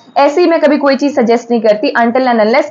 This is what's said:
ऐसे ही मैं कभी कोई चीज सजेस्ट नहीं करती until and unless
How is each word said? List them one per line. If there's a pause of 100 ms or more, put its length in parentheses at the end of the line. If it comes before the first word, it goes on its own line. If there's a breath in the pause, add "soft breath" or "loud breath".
(180 loud breath)
ऐसे
ही
मैं
कभी
कोई
चीज
सजेस्ट
नहीं
करती
until
and
unless